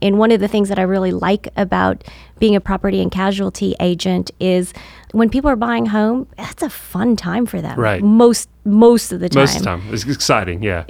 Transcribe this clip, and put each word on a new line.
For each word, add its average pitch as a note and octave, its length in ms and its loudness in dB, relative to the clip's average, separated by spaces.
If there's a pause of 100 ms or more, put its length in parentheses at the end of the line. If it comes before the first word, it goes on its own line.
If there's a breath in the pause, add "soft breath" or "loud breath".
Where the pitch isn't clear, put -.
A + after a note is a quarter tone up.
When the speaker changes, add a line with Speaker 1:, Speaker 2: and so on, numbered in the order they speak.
Speaker 1:
And G3+ 160 2
one A3 120 4
of A3 100 4
the G3+ 80 0
things G#3 200 0
that G3 100 -4
I F#3 40 0
really F#3 280 0
like F#3 460 -2
about F#3 480 -2 (340 loud breath)
being G#3+ 160 4
a G3+ 60 2
property G3 400 -2
and F3+ 100 -2
casualty G3 680 -2
agent F3+ 580 -2
is F3+ 360 0 (380 loud breath)
when A3 180 2
people C4+ 200 0
are B3+ 60 2
buying A#3 300 -2
home, A3 400 0 (100)
that's - 260 -14
a D4+ 60 -2
fun G#3+ 480 -2
time G3+ 300 -4
for F3+ 160 -6
them. C#3 180 -6
Speaker 2:
Right. G3 220 0
Speaker 1:
Most, A3+ 480 4 (160)
most A3 460 4
of F3 80 -6
the F3+ 100 -4
time. C#3 140 4
Speaker 2:
Most - 120 2
of - 60 -4
the - 20 -2
time. F2 260 -4
It's A2 140 -6
exciting, G#2 580 -2
yeah. F#2 280 -2